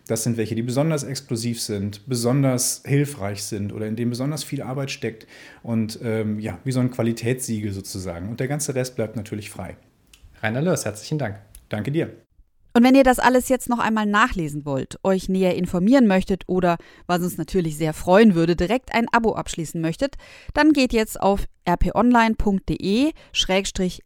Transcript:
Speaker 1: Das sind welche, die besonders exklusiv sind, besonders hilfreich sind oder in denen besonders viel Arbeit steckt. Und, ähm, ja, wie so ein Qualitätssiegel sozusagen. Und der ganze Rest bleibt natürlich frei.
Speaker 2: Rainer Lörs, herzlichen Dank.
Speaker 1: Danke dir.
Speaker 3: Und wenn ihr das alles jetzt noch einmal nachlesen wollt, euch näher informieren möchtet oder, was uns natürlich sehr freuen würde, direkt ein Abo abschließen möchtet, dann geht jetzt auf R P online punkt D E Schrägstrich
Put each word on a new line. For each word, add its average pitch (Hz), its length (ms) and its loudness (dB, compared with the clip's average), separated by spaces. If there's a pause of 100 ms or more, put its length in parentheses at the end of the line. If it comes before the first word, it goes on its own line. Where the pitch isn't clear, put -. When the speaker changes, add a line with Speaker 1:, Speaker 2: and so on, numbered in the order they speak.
Speaker 1:
Das 113 160 -2
sind 117 120 0
welche, 110 200 -2
die 113 80 -2
besonders 139 400 0
exklusiv 120 580 -6
sind, 104 460 -6
besonders 127 800 0
hilfreich 135 580 -2
sind 101 280 -6
oder 107 160 -6
in 110 80 -4
denen 120 140 -2
besonders 135 340 -4
viel 139 180 -8
Arbeit 131 300 -6
steckt. - 360 -8 (340)
Und, 113 420 -2
ähm, 107 360 -2
ja, 104 260 -8
wie 131 80 -2
so 127 80 2
ein 123 100 0
Qualitätssiegel 117 800 -2
sozusagen. 92 560 -8
Und 120 140 -6
der 131 80 -4
ganze 147 260 -4
Rest 127 200 -4
bleibt 107 200 -4
natürlich 104 340 -10
frei. 85 280 -14 (640)
Speaker 2:
Rainer 113 200 -2
Lörs, 165 220 0
herzlichen 113 360 -6
Dank. 104 200 -6 (300)
Speaker 1:
Danke 107 200 -4
dir. 151 200 -2 (640)
Speaker 3:
Und 240 100 6
wenn 254 120 6
ihr 269 100 8
das 254 140 6
alles 247 280 4
jetzt 247 220 -2
noch 233 100 -2
einmal 214 260 0
nachlesen 185 600 0
wollt, 135 380 -6
euch 190 260 0
näher 185 260 2
informieren 196 500 4
möchtet 190 420 2
oder, 175 300 2 (300)
was 175 140 0
uns 180 160 -4
natürlich 160 400 -2
sehr 156 160 -2
freuen 196 420 6
würde, 165 220 2
direkt 196 360 -2
ein 233 200 2
Abo 233 220 -2
abschließen 165 440 -8
möchtet, 165 360 -2 (380)
dann 302 200 6
geht 262 180 4
jetzt 220 300 0
auf 196 240 2 (180)
R 175 140 2
P - 160 4
online 226 420 4
punkt 196 320 0
D 160 100 0
E 247 340 2 (200)
Schrägstrich 190 760 -2